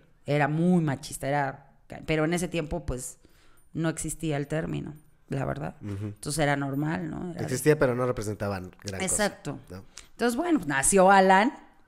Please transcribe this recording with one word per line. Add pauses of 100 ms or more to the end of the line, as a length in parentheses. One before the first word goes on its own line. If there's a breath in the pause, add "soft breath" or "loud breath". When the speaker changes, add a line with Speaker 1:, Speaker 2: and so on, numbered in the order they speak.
(240)
Speaker 1:
Era
muy
machista,
era (160)
ca-,
pero
en
ese
tiempo,
pues, (540 soft breath)
no
existía
el
término, (360)
la
verdad.
Speaker 2:
Ujú.
Speaker 1:
Entonces
era
normal,
¿no?
Era
Speaker 2:
Existía,
pero
no
representaban (140)
gran
cosa, (220)
Speaker 1:
Exacto. (100)
Speaker 2:
¿no? (280 loud breath)
Speaker 1:
Entonces,
bueno,
pues,
nació
Alan (360)